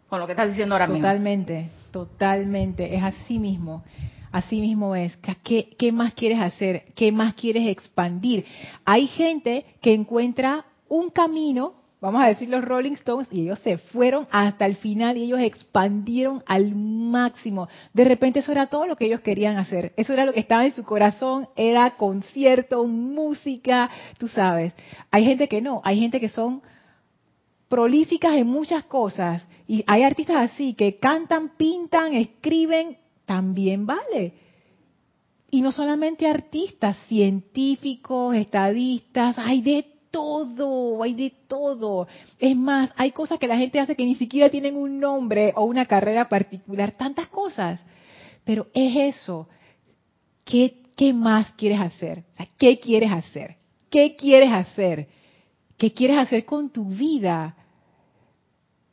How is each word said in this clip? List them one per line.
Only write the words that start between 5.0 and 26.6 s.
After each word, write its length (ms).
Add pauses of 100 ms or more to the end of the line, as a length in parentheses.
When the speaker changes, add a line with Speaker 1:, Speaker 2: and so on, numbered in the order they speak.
Speaker 2:
¿Qué, 260
qué, 340
qué 140
más 220
quieres 260
hacer? 460 (100)
¿Qué 160
más 240
quieres 320
expandir? 800 (400)
Hay 220
gente 580 (160)
que 120
encuentra 720 (220)
un 220
camino, 640 (260)
vamos 240
a 40
decir 200
los 160
Rolling 300
Stones, 380
y 100
ellos 180
se 180
fueron 540
hasta 340
el 120
final 400
y 60
ellos 180
expandieron 1040
al 300
máximo. 920 (260)
De 120
repente 340
eso 140
era 140
todo 180
lo 100
que 100
ellos 160
querían 360
hacer, 400
eso 160
era 120
lo 60
que 80
estaba 260
en 80
su 100
corazón, 720
era 420
concierto, 880
música, 1040 (280)
tú 120
sabes. 440 (380)
Hay 140
gente 240
que 120
no, 220
hay 160
gente 220
que 80
son 320 (1080)